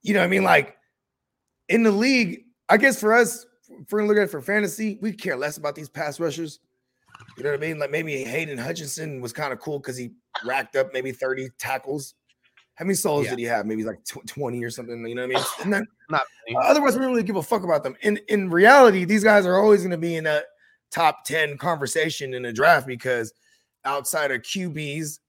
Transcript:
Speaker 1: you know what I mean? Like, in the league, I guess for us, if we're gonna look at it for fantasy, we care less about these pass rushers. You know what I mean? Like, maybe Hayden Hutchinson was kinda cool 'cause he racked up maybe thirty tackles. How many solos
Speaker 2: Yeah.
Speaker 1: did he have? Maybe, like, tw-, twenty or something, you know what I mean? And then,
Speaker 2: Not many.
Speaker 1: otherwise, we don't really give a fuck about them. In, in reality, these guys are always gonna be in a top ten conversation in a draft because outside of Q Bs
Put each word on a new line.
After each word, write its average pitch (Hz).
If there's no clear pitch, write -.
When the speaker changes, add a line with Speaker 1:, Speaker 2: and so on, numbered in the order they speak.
Speaker 1:
you -
know 196
what 175
I -
mean? 190
Like, 156
in 226
the 220
league, 233
I 208
guess 269
for 214
us, 240
if -
we're 214
gonna 208
look 208
at 202
it -
for 143
fantasy, 208
we 208
care 156
less 147
about 147
these 151
pass 151
rushers. 156
You 127
know 147
what 143
I 156
mean? 156
Like, 143
maybe 151
Hayden 143
Hutchinson 151
was 120
kinda 139
cool 143
'cause 127
he 123
racked 131
up 135
maybe 131
thirty 131
tackles. 135
How 165
many 190
solos 147
Speaker 2:
Yeah. 104
Speaker 1:
did 120
he 117
have? 113
Maybe, 110
like, 110
tw-, -
twenty 123
or 117
something, 117
you 117
know 123
what 127
I -
mean? -
And 196
then, 202
Speaker 2:
Not 151
many. 120
Speaker 1:
otherwise, 285
we 254
don't 262
really 240
give 196
a 165
fuck 202
about 160
them. 131
In, 208
in 196
reality, 202
these 202
guys 208
are 180
always 202
gonna 180
be 170
in 160
a 151
top 156
ten 147
conversation 147
in 123
a 117
draft 135
because 123
outside 139
of 120
Q 180
Bs 151